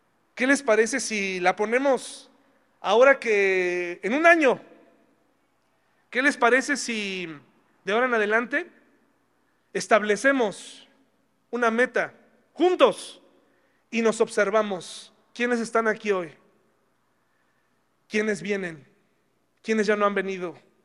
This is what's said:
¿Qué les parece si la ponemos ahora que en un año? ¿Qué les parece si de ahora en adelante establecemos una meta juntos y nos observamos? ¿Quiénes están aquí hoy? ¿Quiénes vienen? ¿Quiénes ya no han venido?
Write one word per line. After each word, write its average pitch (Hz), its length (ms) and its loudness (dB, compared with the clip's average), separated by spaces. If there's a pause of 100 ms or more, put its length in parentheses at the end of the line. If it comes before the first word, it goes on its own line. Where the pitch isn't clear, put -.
(340)
¿Qué 247 120 -2
les 277 160 2
parece 226 380 2
si 196 380 -4
la 180 160 2
ponemos 240 760 -2 (500)
ahora 254 400 4
que 185 840 -2
en 202 120 -2
un 311 120 2
año? 320 340 4 (1500)
¿Qué 240 140 -4
les 277 140 2
parece 254 400 2
si 196 520 -6 (560)
de 190 80 -4
ahora 240 140 2
en 247 80 -2
adelante 233 540 -2 (1040)
establecemos 208 1160 -2 (640)
una 233 200 0
meta 220 440 -2 (400)
juntos 311 680 2 (680)
y 226 100 -2
nos 220 200 2
observamos? 208 920 -2 (220)
¿Quiénes 240 260 -2
están 226 260 0
aquí 214 240 -2
hoy? 175 220 -4 (1800)
¿Quiénes 214 320 -2
vienen? 175 480 -8 (760)
¿Quiénes 220 240 0
ya 214 80 2
no 208 120 0
han 202 80 0
venido? 185 440 -6 (260)